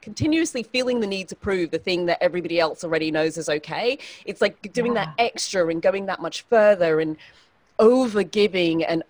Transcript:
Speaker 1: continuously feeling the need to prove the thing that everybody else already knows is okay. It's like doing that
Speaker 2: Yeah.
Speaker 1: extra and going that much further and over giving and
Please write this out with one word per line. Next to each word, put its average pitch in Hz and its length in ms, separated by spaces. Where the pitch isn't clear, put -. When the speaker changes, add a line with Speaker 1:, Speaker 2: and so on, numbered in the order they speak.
Speaker 1:
continuously 302 640
feeling 254 360
the 214 80
need 196 220
to - 60
prove 180 360
the 165 80
thing 180 260
that 170 160
everybody 170 380
else 160 240
already 160 280
knows 156 260
is 160 120
okay. 156 480
It's - 160
like 202 300
doing 240 220
that 190 240
Speaker 2:
Yeah. 233 80
Speaker 1:
extra 185 420
and 165 140
going 196 240
that 190 160
much 165 220
further 196 560
and 156 180
over 226 440
giving 175 640
and 165 240